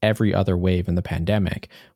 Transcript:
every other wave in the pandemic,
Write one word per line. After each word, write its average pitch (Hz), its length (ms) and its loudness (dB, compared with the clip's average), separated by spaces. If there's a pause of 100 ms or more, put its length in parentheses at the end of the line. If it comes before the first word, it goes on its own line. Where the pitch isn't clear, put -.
every 107 320 2
other 95 240 2
wave 90 320 0
in 85 60 0
the 90 60 0
pandemic, 87 680 -2 (260)